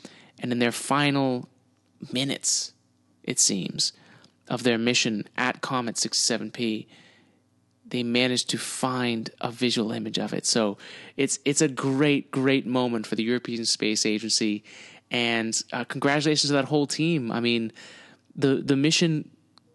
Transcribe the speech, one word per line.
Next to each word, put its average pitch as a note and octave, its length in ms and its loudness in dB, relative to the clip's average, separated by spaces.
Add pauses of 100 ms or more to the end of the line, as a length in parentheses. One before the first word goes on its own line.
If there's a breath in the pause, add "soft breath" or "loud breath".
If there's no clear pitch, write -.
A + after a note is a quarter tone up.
(380 loud breath)
And B2 140 -4
in A#2+ 80 0
their A#2+ 100 4
final C3+ 800 0 (640)
minutes, - 600 -2 (520)
it - 160 -2
seems, - 520 0 (560 soft breath)
of A#2+ 140 -2
their A#2 160 4
mission A2+ 580 0
at B2+ 240 -2
Comet B2 380 -2
sixty-seven - 540 -2
P, A2 340 -4 (1000 soft breath)
they B2 200 -4
managed B2 460 2
to A#2+ 80 -2
find B2 720 -2 (100)
a A#2+ 100 -4
visual A#2+ 400 0
image A2 280 -4
of G#2+ 140 -2
it. - 140 -4
So G#2+ 320 2 (380 loud breath)
it's, C#3 280 0
it's C#3+ 160 2
a D#3+ 80 6
great, C#3 600 2
great C3+ 360 2
moment A#2+ 400 0
for A2 100 -4
the A2+ 80 0
European A#2 400 -2
Space G#2+ 420 0
Agency. G#2+ 560 0 (480 loud breath)
And, A#2 500 0 (120)
uh, B2 120 -4
congratulations C#3+ 640 2
to C#3+ 40 4
that C#3 120 2
whole D3 200 2
team. C#3+ 460 0
I A#2+ 80 -2
mean, A#2 320 0 (640 loud breath)
the, C3+ 220 4
the C#3 200 2
mission D#3 520 2 (460)